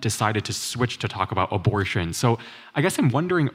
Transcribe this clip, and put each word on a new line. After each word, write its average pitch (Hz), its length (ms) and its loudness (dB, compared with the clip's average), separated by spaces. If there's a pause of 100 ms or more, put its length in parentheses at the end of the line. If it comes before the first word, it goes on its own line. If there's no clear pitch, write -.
decided 107 440 0
to - 80 -6
switch - 460 -2
to 107 100 -4
talk 95 240 -2
about 95 180 2
abortion. 95 600 0
So 117 260 2 (380)
I 147 60 2
guess 185 180 0
I'm 180 80 6
wondering, 160 460 2